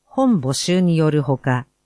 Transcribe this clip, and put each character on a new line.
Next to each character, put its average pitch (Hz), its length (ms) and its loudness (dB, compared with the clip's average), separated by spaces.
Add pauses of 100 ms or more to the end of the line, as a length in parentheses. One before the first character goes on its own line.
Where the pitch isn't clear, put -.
本 254 340 0
募 131 140 -4
集 180 260 -2
に 175 160 2
よ 156 160 2
る 151 100 0
ほ 139 160 -2
か、 127 300 -4 (180)